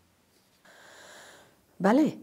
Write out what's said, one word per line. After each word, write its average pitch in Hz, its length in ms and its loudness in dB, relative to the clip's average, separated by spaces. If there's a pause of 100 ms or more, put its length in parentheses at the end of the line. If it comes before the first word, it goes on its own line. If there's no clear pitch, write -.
(1800)
بله. 233 440 2